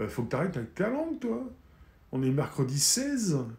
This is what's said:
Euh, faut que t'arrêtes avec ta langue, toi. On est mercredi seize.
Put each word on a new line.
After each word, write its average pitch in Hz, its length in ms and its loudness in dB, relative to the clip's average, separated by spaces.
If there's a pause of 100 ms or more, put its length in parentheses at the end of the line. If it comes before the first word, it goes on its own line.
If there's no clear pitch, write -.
Euh, 107 80 -2
faut 117 160 -4
que 113 60 -4
t'arrêtes 165 260 0
avec 113 180 -6
ta 208 160 2
langue, 302 300 -2
toi. 240 280 -2 (640)
On 131 140 0
est 131 60 4
mercredi 139 500 0
seize. 240 580 2 (200)